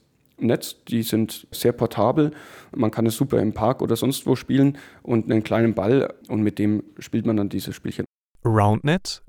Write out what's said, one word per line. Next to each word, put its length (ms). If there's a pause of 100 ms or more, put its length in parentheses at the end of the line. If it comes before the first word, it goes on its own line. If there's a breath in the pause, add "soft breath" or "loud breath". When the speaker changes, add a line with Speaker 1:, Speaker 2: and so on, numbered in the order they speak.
(380)
Speaker 1:
Netz, 400 (100)
die 160
sind 480
sehr 220
portabel, 580 (420 loud breath)
man 180
kann 140
es 100
super 260
im 120
Park 300
oder 120
sonst 300
wo 100
spielen 420 (260 loud breath)
und 260
einen 140
kleinen 320
Ball 400 (140)
und 120
mit 160
dem 240 (160)
spielt 300
man 100
dann 120
dieses 260
Spielchen. 300 (380)
Speaker 2:
Roundnet, 840